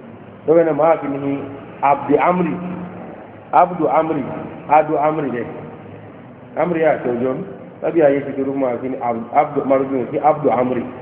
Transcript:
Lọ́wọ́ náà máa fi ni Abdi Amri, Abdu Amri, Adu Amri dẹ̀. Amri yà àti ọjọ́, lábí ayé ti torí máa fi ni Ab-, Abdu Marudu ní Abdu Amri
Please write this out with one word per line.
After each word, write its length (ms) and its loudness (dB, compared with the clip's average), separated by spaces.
Lọ́wọ́ 240 6
náà 80 2
máa 240 4
fi 100 -6
ni 320 -2
Abdi 380 2
Amri, 360 2
Abdu 380 4
Amri, 360 2
Adu 280 4
Amri 340 0
dẹ̀. 140 -6
Amri 260 0
yà 100 4
àti 180 -2
ọjọ́, 240 0
lábí 220 0
ayé 200 6
ti 120 -8
torí 180 -2
máa 260 -2
fi 120 -6
ni 120 -6
Ab-, 320 -2
Abdu 320 2
Marudu 320 2
ní 220 -4
Abdu 320 4
Amri 320 0